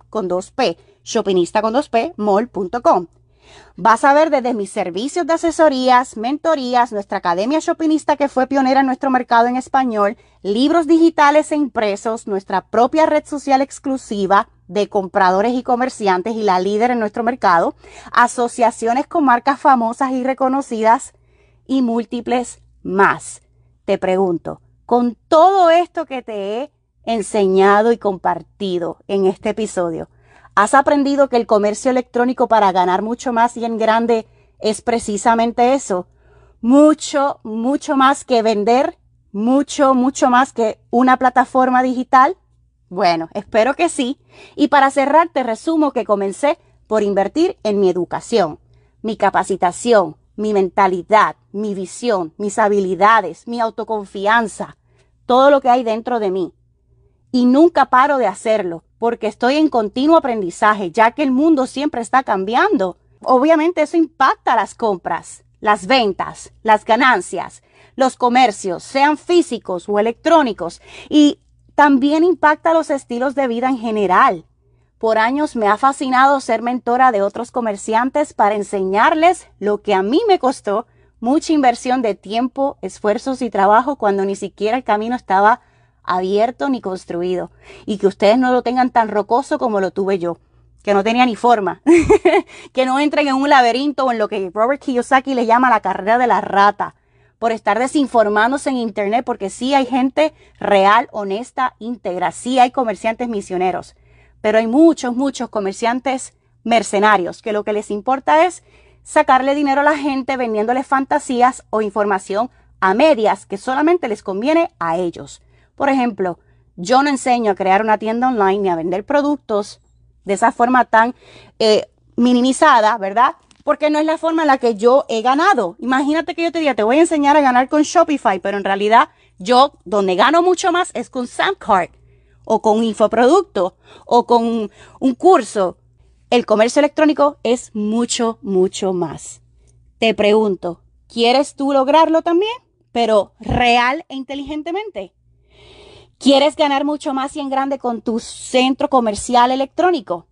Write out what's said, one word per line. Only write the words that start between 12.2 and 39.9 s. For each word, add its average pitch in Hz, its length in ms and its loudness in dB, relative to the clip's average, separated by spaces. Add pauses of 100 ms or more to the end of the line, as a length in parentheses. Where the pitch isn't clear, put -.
nuestra 196 360 -4
propia 269 440 2
red 302 200 0
social 269 360 0
exclusiva 214 840 -2 (200)
de 202 220 -4
compradores 196 640 0
y 247 100 -4
comerciantes 233 720 -4
y 220 80 -8
la 185 160 0
líder 208 320 -2
en 247 80 -2
nuestro 226 240 -6
mercado, 220 520 0 (360)
asociaciones 240 960 -2
con 330 180 -2
marcas 254 340 0
famosas 254 520 0
y 262 120 -4
reconocidas 262 920 -2 (540)
y 269 140 0
múltiples 240 800 -4 (200)
más. 180 600 -2 (440)
Te 196 120 -2
pregunto, 185 640 -2 (240)
con 240 300 0 (120)
todo 349 420 4
esto 339 360 0
que 254 160 -12
te 208 360 -8
he 277 140 -10 (320)
enseñado 202 880 2
y 233 60 0
compartido 175 1000 -6 (100)
en 196 180 0
este 196 240 -2
episodio, 175 600 -6 (460)
¿has 208 180 2
aprendido 277 560 2
que 247 80 0
el 233 100 -2
comercio 208 440 0
electrónico 247 560 -2
para 208 240 2
ganar 180 300 0
mucho 233 320 -6
más 233 240 0
y 226 80 -8
en 226 120 -6
grande 226 500 0 (320)
es 214 220 -4
precisamente 233 920 0
eso? 196 340 -4 (540)
Mucho, 285 840 2
mucho 240 540 -4
más 269 260 2
que 233 180 0
vender, 226 560 0 (360)
mucho, 269 600 0